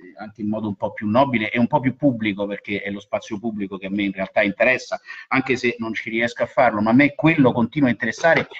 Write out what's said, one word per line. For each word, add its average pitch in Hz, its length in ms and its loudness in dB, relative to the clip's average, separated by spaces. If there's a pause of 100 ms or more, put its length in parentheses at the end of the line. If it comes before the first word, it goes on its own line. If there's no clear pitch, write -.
(180)
anche 104 240 -14
in 107 60 -4
modo 107 200 -4
un 101 80 -6
po' 104 180 -6
più 107 140 -8
nobile 117 440 2
e 123 80 0
un 120 80 4
po' 151 120 2
più 127 160 -2
pubblico, 107 520 0
perché 101 340 -6
è 95 80 -8
lo 101 100 -8
spazio 104 380 -8
pubblico 101 400 -6
che 95 80 -14
a 95 60 -10
me 101 100 -2
in 98 120 0
realtà 95 280 -2
interessa, 117 580 0 (280)
anche 127 300 0
se 120 200 -2
non 113 160 -6
ci - 160 -8
riesco 117 320 -2
a 120 60 0
farlo, 113 340 2
ma 107 80 2
a 117 40 4
me 139 200 6
quello 151 380 4
continua 120 360 0
a 120 40 2
interessare, 135 560 0 (120)